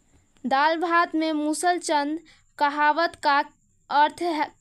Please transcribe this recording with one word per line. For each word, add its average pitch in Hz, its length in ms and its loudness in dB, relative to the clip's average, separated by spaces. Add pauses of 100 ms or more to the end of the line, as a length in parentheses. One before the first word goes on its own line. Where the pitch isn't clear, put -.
(440)
दाल 277 360 2
भात 339 360 0
में 320 180 -2
मूसल 311 460 -2
चंद 302 400 -2 (400)
कहावत 294 580 0
का 285 200 2 (520)
अर्थ 294 320 2
है, 320 400 -4